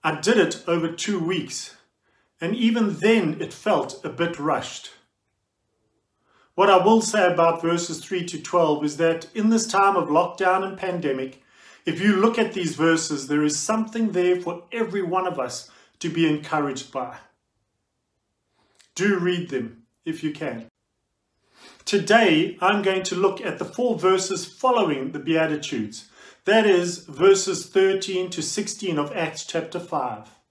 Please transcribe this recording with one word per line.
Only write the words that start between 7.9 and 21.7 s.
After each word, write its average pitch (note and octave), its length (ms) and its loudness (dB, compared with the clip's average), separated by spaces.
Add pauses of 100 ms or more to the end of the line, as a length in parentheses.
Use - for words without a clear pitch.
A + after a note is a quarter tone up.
three F3 220 -4
to D#3+ 160 -10
twelve D#3 420 2
is D3 140 -4
that E3 360 -2
in A3 180 2
this A3 160 2
time G3 280 2
of E3 140 0
lockdown F#3 580 2
and - 100 -10
pandemic, C#3 640 -4 (420)
if - 160 -4
you G3 180 4
look A3+ 200 2
at G#3+ 160 0
these E3+ 220 -4
verses, D#3 500 0
there D3 160 0
is D3 160 0
something A3 540 -2
there F3+ 280 2
for F3 320 -8
every G#3 300 -4
one F#3 240 -2
of F3 140 -4
us - 320 -8 (260)
to E3+ 120 -6
be D#3+ 180 2
encouraged D3 640 -4
by. B2 260 -8 (1800)
Do G3 240 2
read F3 320 -2
them A#2 320 -6 (240)
if D#3+ 180 -6
you D#3 60 -2
can. A#2+ 400 -8 (1120)